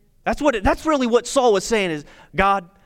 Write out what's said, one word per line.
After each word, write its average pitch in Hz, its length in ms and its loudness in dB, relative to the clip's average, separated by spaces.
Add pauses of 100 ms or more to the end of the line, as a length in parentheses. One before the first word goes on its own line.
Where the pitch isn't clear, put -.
(240)
That's 220 160 -4
what 285 140 2
it, 202 100 -4
that's 311 220 -2
really 285 200 2
what 226 200 2
Saul 247 260 2
was 190 120 0
saying 202 260 -2
is, 147 140 -8 (300)
"God, 190 340 0 (180)